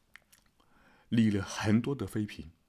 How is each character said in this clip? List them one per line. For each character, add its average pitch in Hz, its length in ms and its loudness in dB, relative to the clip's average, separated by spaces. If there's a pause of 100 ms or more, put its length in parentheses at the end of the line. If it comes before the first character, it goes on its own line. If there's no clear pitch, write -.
(1080)
立 113 220 4
了 101 120 0
很 107 380 2
多 135 140 -4
的 110 120 -6
妃 107 200 -4
嫔， - 240 -16 (180)